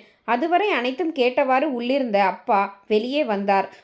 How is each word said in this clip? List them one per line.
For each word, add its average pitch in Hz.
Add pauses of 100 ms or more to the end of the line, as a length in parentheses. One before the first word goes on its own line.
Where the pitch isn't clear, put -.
(240)
அதுவரை 339
அனைத்தும் 277
கேட்டவாறு 262
உள்ளிருந்த 240
அப்பா 196
வெளியே 247
வந்தார். 196 (160)